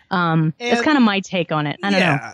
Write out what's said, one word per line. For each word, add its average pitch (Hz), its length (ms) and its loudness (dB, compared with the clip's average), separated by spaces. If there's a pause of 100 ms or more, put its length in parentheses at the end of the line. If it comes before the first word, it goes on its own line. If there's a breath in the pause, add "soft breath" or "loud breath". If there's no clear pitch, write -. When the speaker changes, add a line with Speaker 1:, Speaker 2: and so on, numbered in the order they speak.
(120)
Speaker 1:
Um, 165 480 0
that's 240 160 0
Speaker 2:
And 240 80 -2
Speaker 1:
kinda 294 160 2
my 208 180 2
take 185 320 -4
on 151 160 -2
it. 143 160 -6
I 196 80 -2
don't 196 80 2
know. 185 80 2
Speaker 2:
Yeah. 131 280 -2